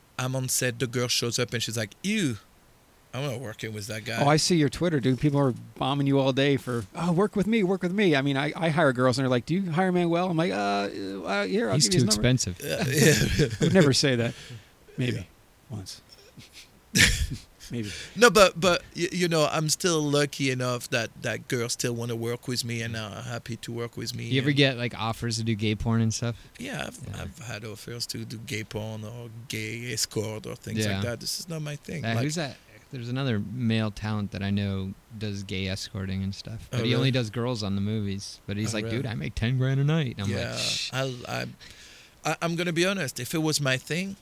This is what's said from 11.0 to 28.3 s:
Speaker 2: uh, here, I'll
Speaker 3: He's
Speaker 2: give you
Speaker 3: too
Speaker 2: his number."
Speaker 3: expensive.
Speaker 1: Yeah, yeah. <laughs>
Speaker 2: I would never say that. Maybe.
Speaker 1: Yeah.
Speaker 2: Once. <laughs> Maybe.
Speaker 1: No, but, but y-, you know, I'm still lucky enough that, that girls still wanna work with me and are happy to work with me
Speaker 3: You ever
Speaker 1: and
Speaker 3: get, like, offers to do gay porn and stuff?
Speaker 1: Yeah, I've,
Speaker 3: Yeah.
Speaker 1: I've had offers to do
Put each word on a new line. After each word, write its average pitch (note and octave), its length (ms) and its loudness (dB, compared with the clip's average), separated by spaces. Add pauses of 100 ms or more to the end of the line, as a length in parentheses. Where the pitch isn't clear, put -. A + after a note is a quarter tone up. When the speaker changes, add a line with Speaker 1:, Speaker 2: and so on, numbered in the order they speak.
Speaker 2:
uh, G3+ 180 0
here, F#3+ 240 0
I'll A2 60 2
Speaker 3:
He's D3+ 160 4
Speaker 2:
give G3 40 2
you E3+ 60 6
Speaker 3:
too B2 60 4
Speaker 2:
his G#3+ 100 2
number." A#2+ 120 2
Speaker 3:
expensive. A#2+ 360 0
Speaker 1:
Yeah, D#3 240 -2
yeah. D3+ 680 6
<laughs> - 60 -10
Speaker 2:
I D#3+ 40 4
would E3 100 4
never D#3 180 8
say C3 240 4
that. A#2 180 0 (640)
Maybe. B2 220 0
Speaker 1:
Yeah. G2 40 -6 (480)
Speaker 2:
Once. G#2 300 -12 (920)
<laughs> - 80 8 (680)
Maybe. A2 200 -4 (260)
Speaker 1:
No, A#3 120 10
but, F#3 320 6
but F3 220 4 (120)
y-, E3+ 180 -2
you F3 160 2
know, D#3 220 2
I'm D#3 200 0
still D#3+ 320 2
lucky C#3+ 480 2
enough B2+ 400 -2
that, A2+ 200 -2 (120)
that A2+ 260 -4
girls A#2+ 240 -2
still A#2+ 220 -2
wanna A#2 220 -4
work A#2 300 -6
with B2 200 -4
me A#2 160 -4
and A#2 120 -6
are A2 280 -8
happy A#2+ 360 -8
to - 140 -10
work A#2 240 -8
with A#2 180 -6
me A#2 100 -8
Speaker 3:
You B2+ 180 2
ever C3 80 0
Speaker 1:
and C#3+ 60 2
Speaker 3:
get, C3+ 200 4
like, A#2+ 240 -4
offers A2+ 380 -2
to A#2 40 -2
do A2+ 120 0
gay G#2+ 200 0
porn A2+ 280 2
and A2 100 4
stuff? A#2 240 -4 (220)
Speaker 1:
Yeah, B3 300 -8
I've, - 180 -14
Speaker 3:
Yeah. G2 160 -10
Speaker 1:
I've - 240 -10
had A2 180 -10
offers A#2 440 -10
to A2+ 180 -8
do A#2+ 120 -10